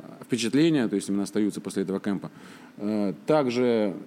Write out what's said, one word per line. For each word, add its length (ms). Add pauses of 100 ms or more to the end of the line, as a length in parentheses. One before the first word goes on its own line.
(260)
впечатления, 640
то 60
есть 140
именно 140
остаются 380
после 220
этого 180
кемпа. 280 (480)
Э, 360 (120)
также, 680 (140)